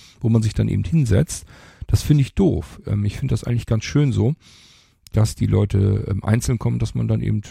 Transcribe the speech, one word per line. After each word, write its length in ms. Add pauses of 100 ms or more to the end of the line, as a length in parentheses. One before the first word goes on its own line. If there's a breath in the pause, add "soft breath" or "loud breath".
(200 loud breath)
wo 100
man 120
sich 120
dann 140
eben 160
hinsetzt. 600 (420 loud breath)
Das 140
finde 200
ich 120
doof. 520
Ähm, 200
ich 120
finde 160
das 100
eigentlich 240
ganz 160
schön 280
so, 220 (800 loud breath)
dass 240
die 100
Leute, 640
ähm, 140
einzeln 340
kommen, 220
dass 160
man 120
dann 140
eben, 300